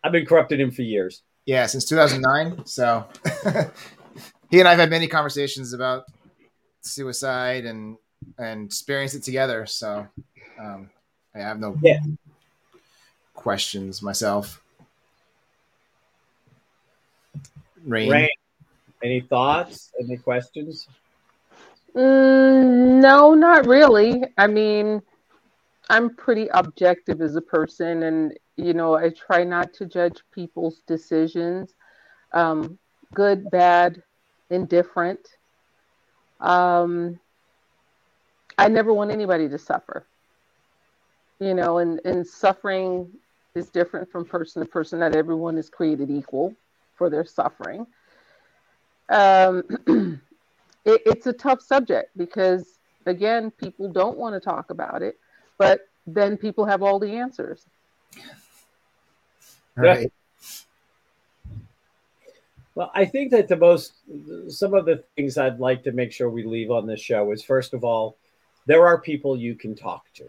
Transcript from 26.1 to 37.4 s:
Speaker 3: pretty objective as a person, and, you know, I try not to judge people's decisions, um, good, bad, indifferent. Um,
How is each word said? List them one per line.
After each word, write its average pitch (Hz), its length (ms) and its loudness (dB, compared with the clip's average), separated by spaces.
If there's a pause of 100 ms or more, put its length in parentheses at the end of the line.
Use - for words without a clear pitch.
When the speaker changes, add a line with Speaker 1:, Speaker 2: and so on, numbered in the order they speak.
Speaker 3:
pretty 220 380 -2
objective 175 680 0
as 151 160 -4
a 165 40 -2
person, 165 640 -4
and, 160 340 -4 (180)
you 175 180 -4
know, 165 200 0
I 165 160 0
try 175 340 -2
not 175 300 -4
to 196 120 -12
judge 175 360 -4 (100)
people's 165 540 -10
decisions, 170 880 -6 (580)
um, 160 460 -4 (340)
good, 202 380 0
bad, 175 520 2 (480)
indifferent. 175 760 -2 (1120)
Um, 175 760 0 (1400)